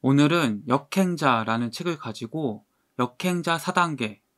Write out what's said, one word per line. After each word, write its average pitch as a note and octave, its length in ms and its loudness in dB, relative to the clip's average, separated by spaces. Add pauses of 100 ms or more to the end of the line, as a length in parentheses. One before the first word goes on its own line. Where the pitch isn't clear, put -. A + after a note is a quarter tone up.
오늘은 C#3+ 640 4
역행자라는 B2 1040 0
책을 E3 260 -6
가지고 A#2 640 -6 (360)
역행자 E3+ 580 -2
사 F3 160 -6
단계, C#3 480 -2 (160)